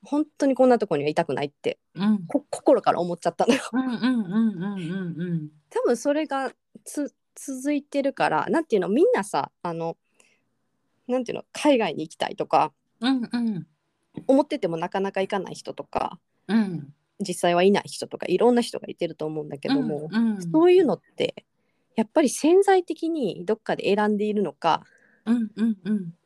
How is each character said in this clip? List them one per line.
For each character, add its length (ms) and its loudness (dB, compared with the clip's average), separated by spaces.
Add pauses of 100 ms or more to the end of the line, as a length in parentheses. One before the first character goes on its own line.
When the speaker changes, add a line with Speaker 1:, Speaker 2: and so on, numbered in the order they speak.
Speaker 1:
本 220 0 (120)
当 80 0
に 100 4
こ 100 6
ん 40 6
な 100 6
と 80 -4
こ 80 0
に 80 0
は 60 0
い 60 -2
た 100 0
く 80 -4
な 100 -4
い 40 -4
っ 40 -8
て、 280 -6 (160)
Speaker 2:
う 100 -4
ん。 220 0
Speaker 1:
こ-、 220 -4
心 320 2
か 120 2
ら 80 -2
思 140 -2
っ 40 -18
ち 80 -2
ゃ 40 0
っ 40 -16
た 100 0
の 100 4
よ。 60 -2 (120)
Speaker 2:
う 40 0
ん 80 -2
う 20 -4
ん 60 -4
う 60 -6
ん 40 -6
う 160 2
ん 40 -2
う 920 -4
ん 60 -8
う 120 -4
ん。 160 -4 (200)
Speaker 1:
多 120 -4
分 160 2
そ 160 0
れ 140 -2
が 240 -6 (340)
つ-、 280 -8 (220)
続 380 -6
い 100 -2
て 180 -4
る 120 0
か 160 0
ら、 200 0
な 120 2
ん 40 -6
て 100 -2
い 40 4
う 20 0
の、 80 -2
み 140 4
ん 100 6
な 100 0
さ、 280 -4 (120)
あ 100 -4
の、 240 -6 (1080)
な 120 0
ん 40 -4
て 80 -6
い 40 -4
う 20 -8
の、 140 -12
海 260 4
外 180 0
に 80 -6
行 80 -10
き 40 -20
た 120 -4
い 80 -8
と 100 -4
か、 280 2 (280)
Speaker 2:
う 80 0
ん 220 0
う 60 -4
ん。 300 -4 (600)
Speaker 1:
思 160 4
っ 40 -2
て 120 -4
て 80 -2
も 100 -2
な 100 -4
か 120 -4
な 120 -2
か 100 -2
行 80 -2
か 100 -2
な 120 -8
い 40 -12
人 180 -14
と 100 -14
か、 360 -6 (280)
Speaker 2:
う 80 0
ん。 380 -2 (260)
Speaker 1:
実 140 -4
際 220 2
は 80 4
い 80 6
な 100 4
い 60 -14
人 200 -10
と 100 -12
か、 120 -8
い 80 2
ろ 140 4
ん 40 4
な 60 2
人 180 -6
が 80 -16
い 80 -10
て 120 -4
る 80 -8
と 100 -8
思 160 -6
う 40 -8
ん 40 -14
だ 80 -10
け 100 -8
ど 140 0
も、 300 -6
Speaker 2:
う 80 -2
ん 160 2
う 20 -10
ん。 140 -8
Speaker 1:
そ 140 6
う 60 8
い 80 8
う 60 4
の 80 2
っ 80 -6 (160)
て、 280 -4 (500)
や 80 0
っ 100 -4
ぱ 80 4
り 80 4
潜 320 4
在 220 4
的 260 -6
に 360 -4
ど 100 0
っ 40 -20
か 160 -4
で 180 0
選 180 2
ん 60 0
で 80 -2
い 80 -2
る 100 0
の 100 -4
か、 300 0 (420)
Speaker 2:
う 80 2
ん 220 -2
う 100 -2
ん 180 0
う 80 -2
ん。 220 -4 (120)